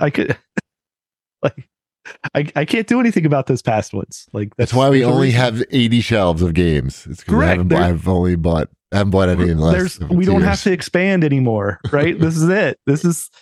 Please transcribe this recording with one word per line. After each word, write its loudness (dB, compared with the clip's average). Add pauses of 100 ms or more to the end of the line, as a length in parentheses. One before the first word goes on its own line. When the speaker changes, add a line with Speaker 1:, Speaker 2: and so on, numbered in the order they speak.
Speaker 1:
I 0
could, -2 (560)
<laughs> -20
like, -6 (680)
I, -4
I -2
can't -4
do 2
anything 0
about -2
those -2
past -2
ones. -12
Like, -6
Speaker 2:
That's -2
Speaker 1:
that's, 0
Speaker 2:
why 4
we 4
Speaker 1:
that's 2
the 2
Speaker 2:
only 2
Speaker 1:
reason. 2
Speaker 2:
have 0
eighty 2
shelves 0
of 0
games. 0
It's -14
'cause -2
I 2
Speaker 1:
Correct. 2
Speaker 2:
haven't, 0
Speaker 1:
They're 2
Speaker 2:
I've -2
only 2
bought -2 (240)
I 0
haven't 0
bought 2
any 0
in 0
the 0
last 4
Speaker 1:
There's, -2
Speaker 2:
two -10
Speaker 1:
we 0
don't 2
have 2
Speaker 2:
years. -4
Speaker 1:
to 2
expand 0
anymore, 0
Speaker 2:
<laughs> -6
Speaker 1:
right? 0
This 0
is 2
it. 0
This 0
is, -2 (120)